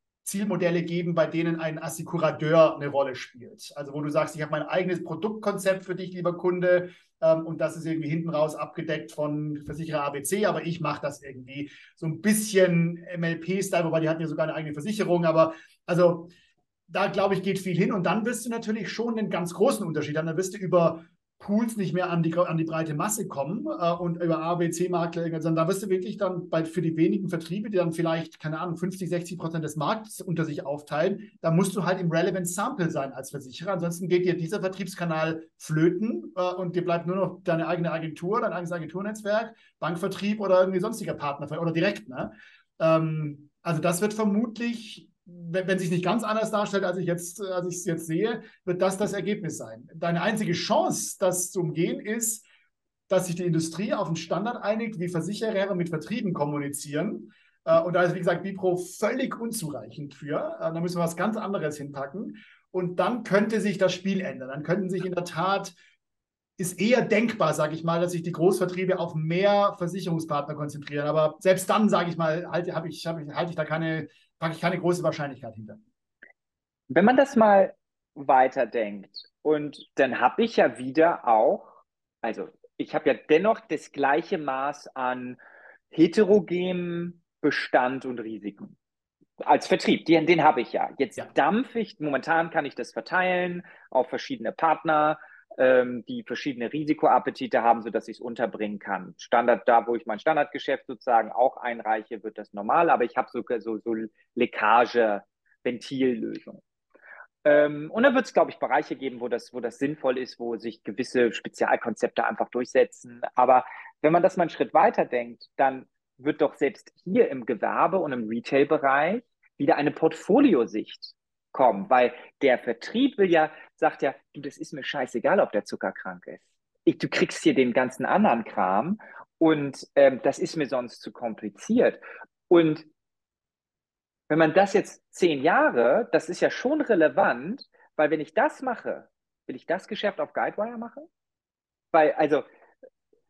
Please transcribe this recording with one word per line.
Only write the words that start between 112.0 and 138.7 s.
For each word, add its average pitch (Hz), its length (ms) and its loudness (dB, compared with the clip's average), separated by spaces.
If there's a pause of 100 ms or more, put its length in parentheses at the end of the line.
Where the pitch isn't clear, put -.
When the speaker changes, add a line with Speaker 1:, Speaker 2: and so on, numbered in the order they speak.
Speaker 2:
einfach 113 260 -2
durchsetzen. 123 720 0 (140)
Aber 127 300 6 (380)
wenn 156 100 6
man 170 100 6
das 185 140 4
mal 185 60 4
einen 156 80 0
Schritt - 220 -4
weiter 180 320 4
denkt, 120 420 -6 (100)
dann 131 300 0 (300)
wird 147 260 -2
doch 139 120 2
selbst - 380 -2 (100)
hier 202 260 4
im 127 160 -8
Gewerbe- 123 540 0
und 156 140 -2
im 117 160 -6
Retail-Bereich 143 960 2 (320)
wieder 143 200 4
eine 147 140 0
Portfoliosicht 160 1200 2 (380)
kommen, 104 380 2
weil 127 240 4 (280)
der 127 180 4
Vertrieb - 580 -2
will 190 120 6
ja, 156 200 4 (240)
sagt - 280 0
ja, 139 120 0 (200)
„Du, 147 60 -16
das 139 160 -12
ist - 160 -14
mir 135 120 -10
scheißegal, 139 560 0
ob 143 100 2
der 104 140 -2
Zucker - 260 -6
krank - 380 -12
ist. - 180 -16 (380)
Ich, - 140 4
du - 100 -2
kriegst - 340 -2
hier 156 140 4
den 123 160 4
ganzen - 340 0
anderen 156 380 4
Kram 107 560 0 (380)
und, 147 460 2 (120)
ähm, 135 260 6
das 143 160 0
ist 170 180 -4
mir 143 120 -2
sonst 123 320 -6
zu 113 100 -12
kompliziert.“ 117 880 -2 (500)
Und 165 380 4 (1400)
wenn 151 100 0
man 156 160 4
das 196 200 4
jetzt - 360 -2
zehn 151 320 0
Jahre, 180 680 4
das - 160 2
ist 175 120 -6
ja 143 100 4
schon 285 320 -2
relevant, 160 840 2 (300)
weil 151 140 2
wenn 156 100 0
ich 143 120 -10
das 285 300 0
mache, 120 460 -6 (400)